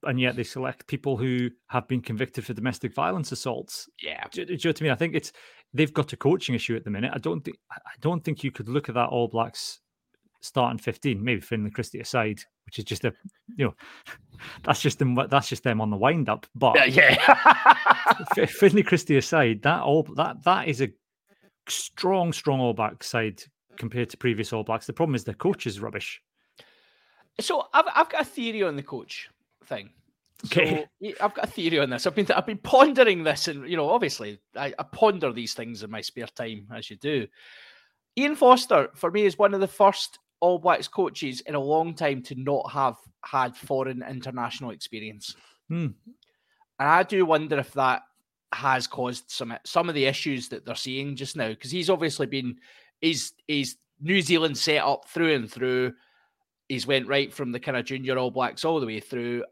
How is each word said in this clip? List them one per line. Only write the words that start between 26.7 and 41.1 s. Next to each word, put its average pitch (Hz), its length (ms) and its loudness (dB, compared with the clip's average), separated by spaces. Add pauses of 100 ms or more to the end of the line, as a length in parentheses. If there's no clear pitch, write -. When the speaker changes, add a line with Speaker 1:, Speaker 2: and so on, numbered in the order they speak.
Speaker 2:
So 302 340 -2
I've, 320 120 6 (100)
I've 330 140 2
got 311 120 -2
a 269 40 0
theory 233 360 -6
on 165 140 0
the 139 80 -8
coach - 460 -14 (360)
thing. 101 240 -10 (540)
So 180 180 0
Speaker 1:
Okay. 156 240 0 (160)
Speaker 2:
y-, 208 180 -8
I've 208 140 0
got - 120 -4
a - 60 -8
theory 165 280 0
on 139 100 2
this. 123 160 -4
I've 175 100 0
been, 202 160 0
I've - 140 2
been 214 140 -6
pondering 254 640 6
this, 147 240 0
and, 143 200 -8
you 175 80 -4
know, 156 140 0
obviously 139 500 -2 (160)
I, 139 220 -6
I 143 60 -8
ponder 170 500 2
these 113 220 -8
things 113 260 -12
in 107 80 -12
my 107 120 -10
spare 117 260 -10
time, 110 460 -12
as 113 180 -14
you 104 60 -16
do. 139 280 -2 (920)
Ian 294 180 0
Foster, 247 580 6
for - 160 -2
me, 208 160 2
is 185 140 2
one 202 160 4
of 190 60 -2
the 196 60 0
first - 520 2 (200)
All 175 200 4
Blacks 165 280 2
coaches 143 540 -4